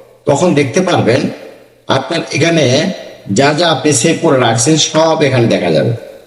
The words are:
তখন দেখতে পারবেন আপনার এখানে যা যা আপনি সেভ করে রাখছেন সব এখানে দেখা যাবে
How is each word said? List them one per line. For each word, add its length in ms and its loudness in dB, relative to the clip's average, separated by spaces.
তখন 300 2
দেখতে 260 0
পারবেন 400 0
আপনার 320 -2
এখানে 320 2
যা 260 2
যা 100 2
আপনি 240 0
সেভ 300 0
করে 180 2
রাখছেন 360 2
সব 460 0
এখানে 240 2
দেখা 240 0
যাবে 220 0